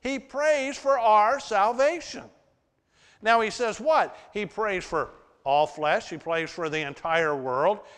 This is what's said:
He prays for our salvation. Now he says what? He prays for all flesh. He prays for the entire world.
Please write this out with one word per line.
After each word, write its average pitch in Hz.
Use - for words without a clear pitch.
He 269
prays 285
for 277
our 214
salvation. 240
Now 233
he 220
says 226
what? 285
He 208
prays 202
for 147
all 143
flesh. 156
He 170
prays 165
for 170
the 151
entire 160
world. 139